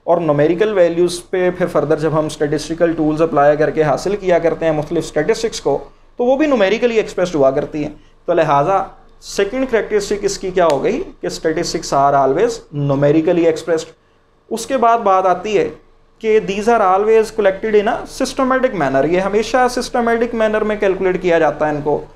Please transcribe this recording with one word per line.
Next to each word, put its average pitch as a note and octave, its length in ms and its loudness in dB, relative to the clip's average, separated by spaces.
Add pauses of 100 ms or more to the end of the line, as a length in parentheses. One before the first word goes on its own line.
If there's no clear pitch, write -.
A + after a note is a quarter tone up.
और E3+ 120 2
numerical E3+ 540 2
values F3 440 2
पे F3+ 340 -2
फिर F3+ 160 -4
further D3+ 320 0
जब D3+ 140 -2
हम D#3 160 -2
statistical D#3+ 640 -2
tools D#3 280 0
apply D3 360 2
करके D3+ 260 0
हासिल D3+ 320 -2
किया F#3 240 0
करते D#3+ 260 -2
हैं D#3+ 80 2
मुख्तलिफ D#3 300 -4
statistics A3 560 -4
को, C#3+ 220 -2 (360)
तो A#3+ 80 -2
वो C4 120 2
भी D4+ 100 0
numerically A#3 500 2
expressed F3+ 380 -2
हुआ C3+ 160 4
करती D3 320 -4
हैं। - 120 -8 (320)
तो F3 60 0
लिहाजा D#3+ 680 0 (220)
second B3+ 480 -4
characteristic G#3 560 -2
इसकी F#3 260 -4
क्या F3+ 140 2
हो C#3+ 140 2
गई F3+ 180 -2
कि - 320 -8
statistics E3 640 -4
are C#3+ 200 4
always C#3+ 440 2 (200)
numerically D3 680 2
expressed। D#3+ 480 -2 (580)
उसके A3+ 260 -4
बाद A#3 220 4
बात F#3+ 260 2
आती F#3 280 0
है E3+ 100 2 (580)
कि A3 200 2
these G3 260 -4
are A#3 140 4
always G#3+ 500 4
collected G#3 500 0
in G3 60 -2
a A#3+ 80 -2 (160)
systematic B3+ 640 -2
manner, C3+ 300 0
ये F3 140 0
हमेशा A3 480 0
systematic A#3 680 -2
manner A3 280 0
में G#3 160 -2
calculate F#3 420 0
किया E3+ 180 2
जाता D3+ 280 0
है D3+ 80 -2
इनको, D3 260 -2 (140)